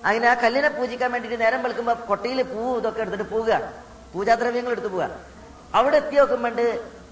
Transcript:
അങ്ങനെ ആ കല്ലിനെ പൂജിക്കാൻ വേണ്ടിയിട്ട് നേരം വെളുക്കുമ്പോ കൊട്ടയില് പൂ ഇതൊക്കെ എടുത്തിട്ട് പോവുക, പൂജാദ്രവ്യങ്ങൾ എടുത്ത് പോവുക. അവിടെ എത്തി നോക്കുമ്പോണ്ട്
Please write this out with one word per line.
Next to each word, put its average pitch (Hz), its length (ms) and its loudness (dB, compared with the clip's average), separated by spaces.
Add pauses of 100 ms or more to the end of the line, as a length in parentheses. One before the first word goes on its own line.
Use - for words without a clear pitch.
അങ്ങനെ 226 220 2
ആ 240 60 6
കല്ലിനെ 240 360 2
പൂജിക്കാൻ 247 420 -2
വേണ്ടിയിട്ട് 233 320 -4
നേരം 240 200 2
വെളുക്കുമ്പോ 233 300 -2 (160)
കൊട്ടയില് 247 340 0
പൂ 240 340 -4
ഇതൊക്കെ 220 240 -2
എടുത്തിട്ട് 202 280 -4
പോവുക, 220 440 0 (400)
പൂജാദ്രവ്യങ്ങൾ 233 580 0
എടുത്ത് 220 160 -4
പോവുക. 175 220 -2 (680)
അവിടെ 277 220 4
എത്തി 285 180 0
നോക്കുമ്പോണ്ട് 240 960 2